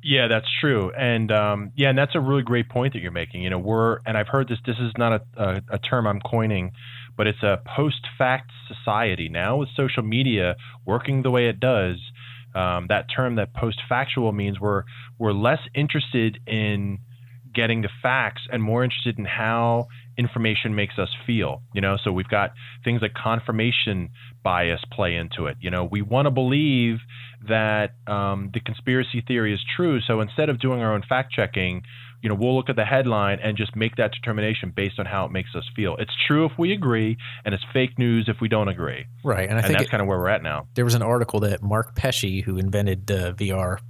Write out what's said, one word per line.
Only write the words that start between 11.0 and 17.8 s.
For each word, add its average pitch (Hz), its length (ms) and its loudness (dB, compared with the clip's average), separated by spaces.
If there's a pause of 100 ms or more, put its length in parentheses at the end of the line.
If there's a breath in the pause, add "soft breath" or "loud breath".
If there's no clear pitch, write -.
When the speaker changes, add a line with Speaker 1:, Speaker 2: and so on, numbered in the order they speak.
Speaker 1:
the 127 80 2
way 123 180 4
it 98 100 -2
does, 101 380 2 (580 loud breath)
um, 90 340 0
that 101 260 2
term, 123 220 0
that 107 180 -2
post-factual, 120 760 0
means 101 280 -2
we're, 101 240 0 (340 loud breath)
we're 110 140 2
less 113 280 2 (140)
interested 135 720 0
in 104 520 -2 (540 loud breath)
getting 113 300 2